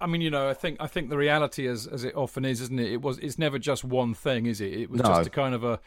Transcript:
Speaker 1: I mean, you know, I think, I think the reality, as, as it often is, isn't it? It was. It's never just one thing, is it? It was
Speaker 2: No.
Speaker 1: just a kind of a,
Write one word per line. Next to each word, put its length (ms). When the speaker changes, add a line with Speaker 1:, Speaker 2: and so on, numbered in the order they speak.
Speaker 1:
I 60
mean, 140
you 80
know, 180
I 60
think, 260
I 80
think 220
the 80
reality, 500
as, 200
as 160
it 120
often 300
is, 160
isn't 180
it? 140
It 80
was. 160
It's 200
never 220
just 240
one 300
thing, 320
is 160
it? 120
It 160
was 120
Speaker 2:
No. 80
Speaker 1:
just 180
a 40
kind 220
of 100
a, 240